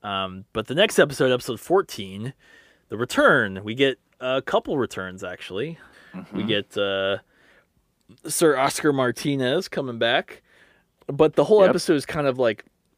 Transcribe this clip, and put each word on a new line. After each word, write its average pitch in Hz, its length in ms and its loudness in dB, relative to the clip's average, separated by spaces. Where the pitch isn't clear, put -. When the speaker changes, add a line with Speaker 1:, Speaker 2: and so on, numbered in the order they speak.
Speaker 1:
Um, 95 500 -8
but 110 140 -4
the 127 80 -8
next 208 240 2
episode, 139 320 2
episode 123 280 -4
fourteen, 107 760 -4
The 104 80 -10
Return, 123 680 2
we 107 100 -8
get 131 260 2
a 131 240 -2
couple 220 340 -2
returns, 95 460 -6
actually. 95 540 -10
We 180 80 -14
Speaker 2:
Mm-hmm. 101 260 -8
Speaker 1:
get, 104 300 -4
uh, 98 400 -2
Sir 151 280 4
Oscar 139 360 2
Martinez 135 720 -2
coming 127 300 -6
back. 120 440 0
But 147 280 4
the 151 100 4
whole 208 160 6
Speaker 2:
Yep. 185 100 8
Speaker 1:
episode 180 240 0
is 143 100 -2
kind 147 220 -4
of, 127 100 0
like, 117 260 0